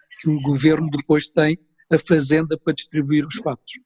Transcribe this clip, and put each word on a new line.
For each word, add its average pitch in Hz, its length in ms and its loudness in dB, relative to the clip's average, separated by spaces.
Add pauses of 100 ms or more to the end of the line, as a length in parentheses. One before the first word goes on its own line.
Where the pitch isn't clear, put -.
(200)
que - 80 -2
o 151 140 0
governo 151 480 2
depois 147 380 0
tem 156 280 0 (360)
a 160 40 6
fazenda 156 600 0
para 156 160 -4
distribuir 147 500 -2
os 151 120 -10
fatos. - 380 -10 (100)